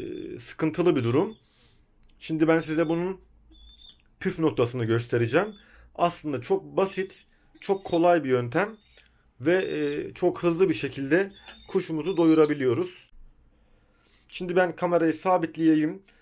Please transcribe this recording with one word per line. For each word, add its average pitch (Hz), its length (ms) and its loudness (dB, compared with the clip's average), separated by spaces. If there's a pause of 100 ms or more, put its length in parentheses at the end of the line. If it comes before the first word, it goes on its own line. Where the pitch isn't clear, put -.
(400)
sıkıntılı 165 560 0
bir 123 80 0
durum. 151 320 0 (840)
Şimdi 160 300 0
ben 160 120 4
size 156 280 -2
bunun 175 320 -4 (1000)
püf 185 180 -4
noktasını 127 460 0
göstereceğim. 117 680 0 (400)
Aslında 151 460 -2
çok 190 240 -2 (120)
basit, 190 480 -4 (360)
çok 190 240 -4
kolay 170 400 2
bir 135 40 -4
yöntem 131 480 0 (640)
ve, 156 380 0
e, 147 360 -4
çok 180 280 -2
hızlı 170 260 2
bir 160 60 0
şekilde 143 580 -2 (360)
kuşumuzu 165 480 -4
doyurabiliyoruz. 151 920 2 (1200)
Şimdi 180 280 -8
ben 180 200 2
kamerayı 165 380 2
sabitleyeyim. 160 880 2 (200)